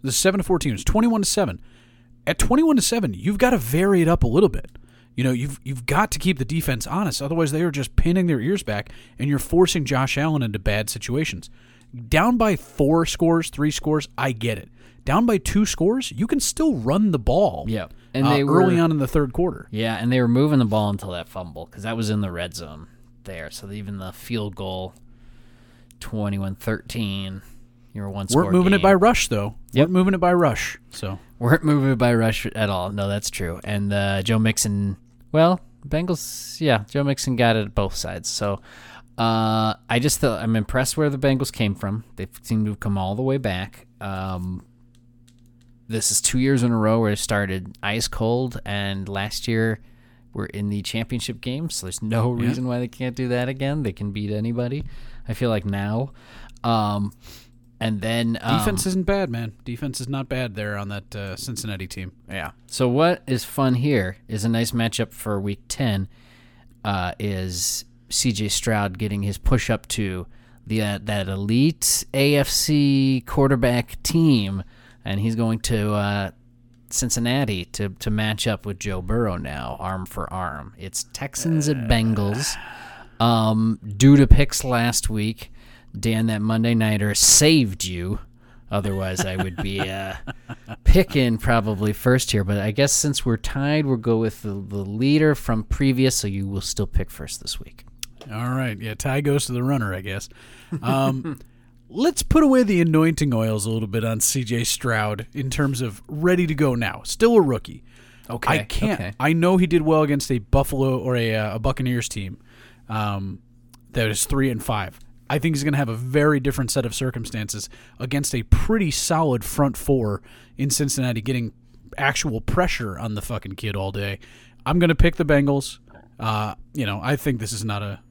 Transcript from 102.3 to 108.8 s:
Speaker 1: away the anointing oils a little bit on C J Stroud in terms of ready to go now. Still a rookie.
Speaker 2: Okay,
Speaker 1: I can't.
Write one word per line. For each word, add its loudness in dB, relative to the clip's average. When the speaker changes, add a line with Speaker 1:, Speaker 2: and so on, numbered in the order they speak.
Speaker 1:
away 6
the 4
anointing 4
oils 0
a -2
little -2
bit -2
on -2
C 0
J -2
Stroud -2
in -6
terms -2
of -6
ready 2
to -2
go 2
now. -4
Still 4
a 12
rookie. 0
Speaker 2:
Okay, 0
Speaker 1:
I -4
can't. 0